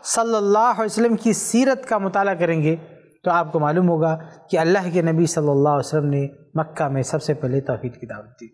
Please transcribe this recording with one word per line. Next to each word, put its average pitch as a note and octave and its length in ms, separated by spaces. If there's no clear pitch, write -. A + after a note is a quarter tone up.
सल्लल्लाहु A3 680
अलैहि A3 100
वसल्लम A3+ 320
की A3+ 180
सीरत B3+ 500
का A3 140
मुताला G3 360
करेंगे E3 440
तो F#3 60
आपको E3 300
मालूम D#3 260
होगा D#3+ 260
कि F#3+ 60
अल्लाह F3 340
के E3+ 120
नबी E3 240
सल्लल्लाहु D3 500
अलैहि - 20
वसल्लम D3 280
ने C#3+ 160
मक्का D#3 320
में C3+ 140
सबसे D3 320
पहले C3+ 260
तौहीद B2 360
की A#2+ 100
दावत G#2+ 340
दी। A2+ 120